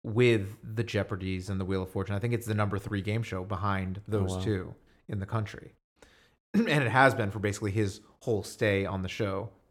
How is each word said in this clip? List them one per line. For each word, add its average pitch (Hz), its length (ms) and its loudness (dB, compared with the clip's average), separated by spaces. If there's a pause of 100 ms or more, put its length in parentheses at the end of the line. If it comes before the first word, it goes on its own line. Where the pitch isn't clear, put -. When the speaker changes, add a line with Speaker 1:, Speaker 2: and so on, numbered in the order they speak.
Speaker 1:
with 113 580 4
the 113 220 -4
Jeopardies 95 640 -2
and 98 120 -2
the 92 40 -2
Wheel 95 180 0
of 95 80 -8
Fortune. 98 240 -2
I 98 40 -2
think 120 140 0
it's 110 120 -2
the 107 80 -2
number 104 240 2
three 98 240 -4
game 104 220 -2
show 92 220 -6
behind 95 540 -2
Speaker 2:
Oh, 101 200 -10
Speaker 1:
those 95 160 0
Speaker 2:
wow. 92 60 -2
Speaker 1:
two 95 340 -2 (320)
in 104 120 -4
the 95 60 -4
country. - 460 -6 (420)
<clears throat> - 400 -20
And 226 140 4 (160)
it 113 80 2
has 127 240 8
been 104 160 0
for 110 80 -6
basically 101 320 -2
his 101 300 0 (180)
whole 107 240 0
stay 98 420 0
on 92 160 -4
the 95 60 -4
show. 98 440 -4 (200)